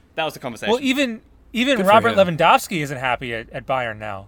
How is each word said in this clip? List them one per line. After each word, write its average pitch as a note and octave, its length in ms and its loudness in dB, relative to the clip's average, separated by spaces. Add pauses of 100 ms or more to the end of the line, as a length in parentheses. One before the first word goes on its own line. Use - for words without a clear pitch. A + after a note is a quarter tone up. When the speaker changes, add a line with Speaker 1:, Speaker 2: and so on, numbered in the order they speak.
(160)
Speaker 1:
That D#3+ 100 -2
was D3 80 -4
the - 60 -14
conversation. C3 340 -4
Speaker 2:
Well, B3+ 100 0
even, B3+ 380 0 (320)
even B3+ 240 2
Speaker 3:
Good F#3+ 80 2
for F#3+ 40 4
Speaker 2:
Robert A3 280 4
Speaker 3:
him. F3+ 200 4
Speaker 2:
Lewandowski F3+ 440 4
isn't C#3+ 160 -6
happy B2 360 -2
at, A2+ 180 -8
at A#2 140 -10
Bayern B2 340 -2
now. G2+ 280 -10